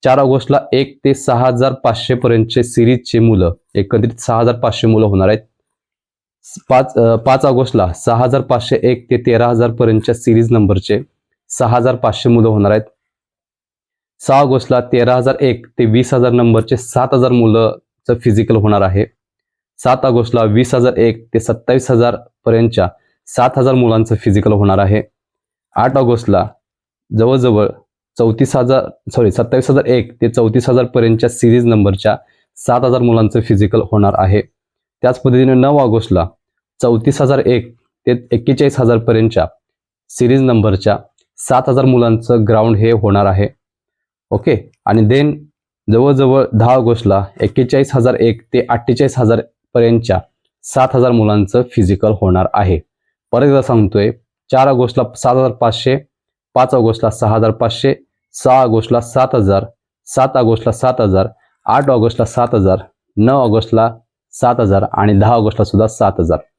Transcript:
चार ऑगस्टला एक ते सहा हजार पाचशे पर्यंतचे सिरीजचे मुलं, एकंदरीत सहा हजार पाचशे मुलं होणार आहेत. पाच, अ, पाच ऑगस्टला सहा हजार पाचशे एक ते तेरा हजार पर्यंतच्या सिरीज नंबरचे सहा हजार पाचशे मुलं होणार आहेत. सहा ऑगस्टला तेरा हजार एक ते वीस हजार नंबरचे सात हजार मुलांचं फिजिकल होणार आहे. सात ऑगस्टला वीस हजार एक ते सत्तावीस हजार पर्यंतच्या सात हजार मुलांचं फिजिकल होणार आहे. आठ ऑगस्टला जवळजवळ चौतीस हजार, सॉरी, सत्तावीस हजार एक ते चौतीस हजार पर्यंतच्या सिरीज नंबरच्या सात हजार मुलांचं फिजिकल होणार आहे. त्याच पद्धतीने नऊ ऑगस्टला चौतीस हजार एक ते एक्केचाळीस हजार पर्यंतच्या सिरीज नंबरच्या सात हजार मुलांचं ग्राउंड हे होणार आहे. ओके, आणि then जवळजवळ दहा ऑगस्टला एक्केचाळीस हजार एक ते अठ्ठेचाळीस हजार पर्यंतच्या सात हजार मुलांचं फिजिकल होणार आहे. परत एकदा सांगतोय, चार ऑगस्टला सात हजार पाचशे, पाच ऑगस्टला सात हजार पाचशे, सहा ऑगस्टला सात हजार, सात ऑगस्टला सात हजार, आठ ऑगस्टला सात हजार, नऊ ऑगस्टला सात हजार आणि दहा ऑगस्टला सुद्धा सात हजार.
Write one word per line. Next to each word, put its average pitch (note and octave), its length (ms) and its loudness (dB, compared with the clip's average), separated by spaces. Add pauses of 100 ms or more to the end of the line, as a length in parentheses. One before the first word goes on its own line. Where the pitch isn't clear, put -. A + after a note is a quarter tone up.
चार C3 140 4
ऑगस्टला C3+ 420 0 (120)
एक C3+ 320 -4
ते C#3 100 2
सहा B2+ 320 -2
हजार B2+ 260 0
पाचशे - 420 -4
पर्यंतचे A#2 480 0
सिरीजचे A#2+ 560 0
मुलं, G#2 340 2 (220)
एकंदरीत A2+ 460 -4
सहा A2+ 180 -2
हजार A#2 160 0
पाचशे A#2 320 -4
मुलं A2 200 2
होणार F#2+ 220 0
आहेत. F2+ 100 0 (1300)
पाच, C3 300 0
अ, A#2 180 2
पाच C3 280 0
ऑगस्टला A#2+ 480 0
सहा A#2+ 320 -2
हजार C3 160 0
पाचशे B2 420 -2
एक A#2+ 280 -2
ते C3 60 0
तेरा A#2+ 320 0
हजार A#2 220 0
पर्यंतच्या A2+ 440 0
सिरीज A2+ 380 0
नंबरचे G#2 480 0 (480)
सहा A#2+ 280 -2
हजार B2 180 0
पाचशे A#2+ 340 -4
मुलं A#2 200 4
होणार G#2 220 2
आहेत. G#2+ 120 0 (1400)
सहा C3+ 200 2
ऑगस्टला B2+ 400 0
तेरा A#2+ 340 0
हजार B2+ 260 0
एक C3 260 -2
ते - 180 -4
वीस A#2 300 0
हजार B2 180 2
नंबरचे A#2+ 440 2
सात B2+ 360 -4
हजार B2+ 200 2
मुलांचं A2+ 880 0
फिजिकल A2+ 360 0
होणार G#2 240 2
आहे. F#2+ 260 0 (720)
सात C3 260 0
ऑगस्टला A#2 380 0
वीस A2+ 320 0
हजार B2 220 2
एक A2+ 380 -2
ते A#2 60 2
सत्तावीस B2 500 -4
हजार A#2+ 260 0 (280)
पर्यंतच्या A2+ 440 0 (380)
सात B2+ 300 -2
हजार C3 180 0
मुलांचं A2+ 400 0
फिजिकल G#2 380 0
होणार G2+ 260 2
आहे. G2 240 0 (720)
आठ C3 200 0
ऑगस्टला A2+ 520 0 (720)
जवळजवळ A#2+ 500 2 (500)
चौतीस A#2 380 0
हजार, C3 280 0 (280)
सॉरी, A2+ 180 2
सत्तावीस B2+ 400 -2
हजार C3+ 140 2
एक A#2+ 380 -2
ते A#2+ 60 0
चौतीस A#2 420 0
हजार B2 140 2
पर्यंतच्या A#2 440 0
सिरीज A#2+ 360 2
नंबरच्या G#2 520 0 (400)
सात B2 280 -2
हजार B2+ 160 0
मुलांचं A#2 400 2
फिजिकल G#2+ 400 0
होणार G2+ 380 0
आहे. F#2+ 240 0 (600)
त्याच B2 200 0
पद्धतीने C3 320 2
नऊ C3+ 240 2
ऑगस्टला G#2+ 500 0 (540)
चौतीस A#2+ 400 0
हजार C3+ 160 0
एक A#2+ 380 -2
ते - 560 -6
एक्केचाळीस C3+ 480 0
हजार A#2 180 2
पर्यंतच्या A2+ 480 0 (640)
सिरीज B2+ 320 0
नंबरच्या G#2+ 580 0 (380)
सात C3 320 -2
हजार C3 160 0
मुलांचं A#2+ 640 2
ग्राउंड A2 280 2
हे A2+ 160 2
होणार G2+ 340 0
आहे. G2 220 0 (840)
ओके, - 400 -2 (160)
आणि A2 160 2
then C#3 320 0 (580)
जवळजवळ C3 600 2
दहा A2 220 2
ऑगस्टला A2 500 0 (160)
एक्केचाळीस C3 540 -2
हजार B2 200 2
एक A#2 280 -2
ते - 260 -2
अठ्ठेचाळीस B2+ 500 -2
हजार A2+ 220 0 (340)
पर्यंतच्या A2+ 460 0 (420)
सात C3 320 -2
हजार B2+ 160 2
मुलांचं G#2+ 520 0
फिजिकल G#2 580 0
होणार F#2+ 340 0
आहे. F#2+ 260 0 (520)
परत B2 140 2
एकदा C#3 160 2
सांगतोय, G#2+ 480 0 (400)
चार C3+ 180 2
ऑगस्टला B2 360 0 (120)
सात B2 200 0
हजार C3 140 0
पाचशे, A#2 480 -2 (560)
पाच B2+ 200 0
ऑगस्टला A2+ 360 0
सात A2 180 -4
हजार A2 220 0
पाचशे, A#2 440 -2 (380)
सहा C3 300 2
ऑगस्टला A2+ 380 0
सात B2+ 340 -4
हजार, G2 300 0 (420)
सात C3 300 -2
ऑगस्टला A2+ 360 0
सात B2+ 280 -2
हजार, F#2+ 280 0 (380)
आठ C#3 240 0
ऑगस्टला A#2 360 0
सात A#2+ 280 -4
हजार, F#2+ 240 0 (380)
नऊ A#2 200 2
ऑगस्टला A2+ 580 0 (360)
सात B2 300 -2
हजार G2 320 0
आणि G#2 200 0
दहा G#2+ 220 2
ऑगस्टला A#2 300 0
सुद्धा G#2+ 220 0
सात G#2 320 -2
हजार. E2 200 -2 (200)